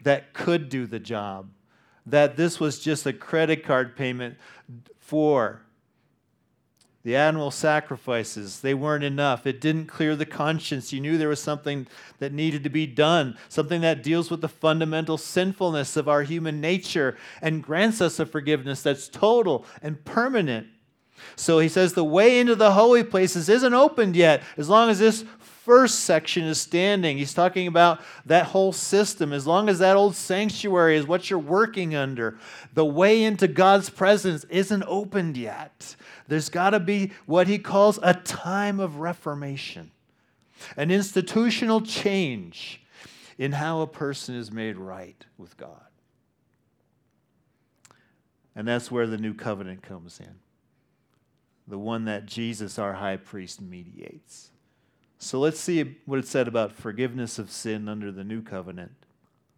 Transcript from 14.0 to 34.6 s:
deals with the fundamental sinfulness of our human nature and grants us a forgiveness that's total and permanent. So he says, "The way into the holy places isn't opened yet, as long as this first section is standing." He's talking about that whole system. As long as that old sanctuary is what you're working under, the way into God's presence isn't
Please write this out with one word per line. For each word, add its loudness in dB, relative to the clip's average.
deals -2
with -6
the -2
fundamental -2
sinfulness -2
of -2
our 4
human -4
nature -2
and -2
grants 0
us 0
a -2
forgiveness -4
that's -2
total 0
and -10
permanent. -2
So 2
he 4
says, 2
"The 0
way 6
into 4
the 6
holy 8
places 0
isn't 4
opened 4
yet, 6
as -6
long 6
as 2
this 4
first 4
section 0
is -2
standing." 0
He's -6
talking 2
about 6
that 4
whole 2
system. 0
As -4
long 2
as 2
that 6
old 4
sanctuary 2
is 0
what -2
you're -2
working -2
under, -4
the 2
way 4
into 2
God's 4
presence 2
isn't -2